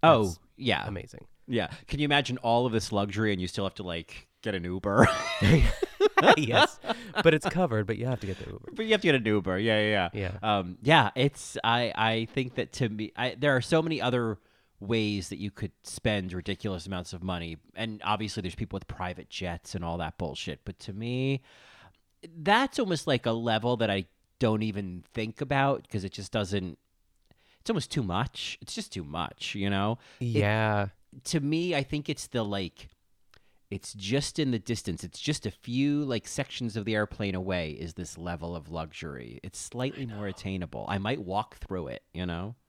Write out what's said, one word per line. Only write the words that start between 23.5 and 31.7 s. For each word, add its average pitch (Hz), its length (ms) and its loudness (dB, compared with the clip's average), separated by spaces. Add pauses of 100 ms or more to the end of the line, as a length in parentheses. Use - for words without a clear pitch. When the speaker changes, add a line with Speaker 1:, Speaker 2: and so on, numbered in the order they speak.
Speaker 1:
that 110 120 2
I 98 160 0 (320)
don't 110 240 4
even 98 420 -4 (100)
think 113 280 -4
about 139 480 0
'cause 98 140 -4
it 95 100 -6
just 98 180 -10
doesn't, 95 460 -2 (840)
it's - 80 -8
almost 220 220 0
too 135 120 0
much. - 580 -4
It's - 140 -12
just - 180 -8
too 92 100 -6
much, 76 520 -6
you 101 160 0
know? 101 260 0 (220)
It 123 80 -4
Speaker 2:
Yeah. 107 640 2 (360)
Speaker 1:
to 160 140 0
me, 165 360 0